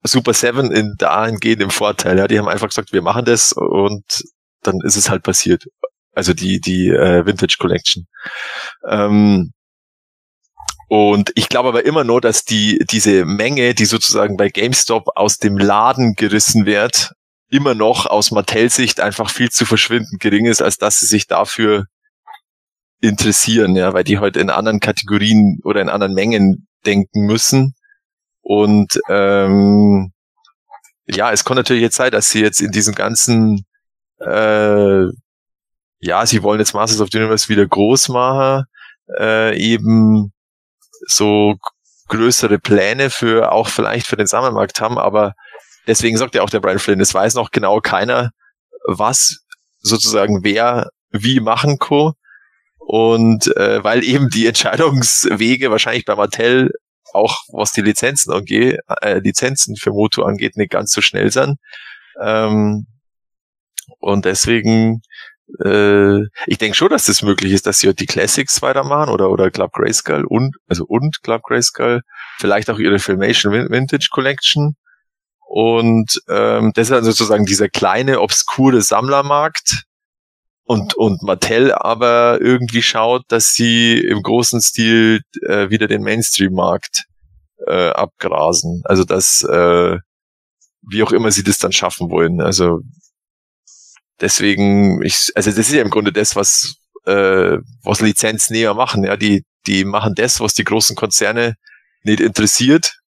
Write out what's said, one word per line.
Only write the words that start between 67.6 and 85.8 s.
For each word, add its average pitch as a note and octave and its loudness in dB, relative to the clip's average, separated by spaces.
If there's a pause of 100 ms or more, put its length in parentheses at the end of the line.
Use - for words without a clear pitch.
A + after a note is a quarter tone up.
dass G#2 0
sie - 2
halt F#2+ 0
die - -4
Classics - -2
weitermachen C#3 -2
oder, F#2+ 0
oder F#2+ 0
Club F#2 -4
Grayskull - -2
und, C3 -2 (120)
also F2 -4
und C#3 -4
Club A2+ -4
Grayskull, A#2+ -2 (360)
vielleicht G#2 -2
auch A2 -4
ihre G2+ 2
Filmation G2+ 0
Vin-, A#2 -2
Vintage C3+ -2
Collection. C#3+ -2 (720)
Und, A2+ 0
ähm, A2 0
das A#2 0
ist - -6
dann B2 2
sozusagen G#2+ 2
dieser G2 0
kleine, A2+ 0
obskure B2 2
Sammlermarkt, C#3 -2 (800)
und, A3 -2
und G3 0
Mattel A#2+ 0
aber A#2+ 2
irgendwie A#2+ 0
schaut, A#2 -2
dass A2+ 0
sie A#2 2
im G#2 0
großen A#2 0
Stil, A2+ 2 (220)
äh, G2+ -2
wieder G#2+ 0